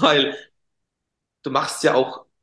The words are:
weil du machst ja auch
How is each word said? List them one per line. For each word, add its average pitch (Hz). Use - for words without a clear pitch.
weil 147
du 135
machst -
ja 147
auch -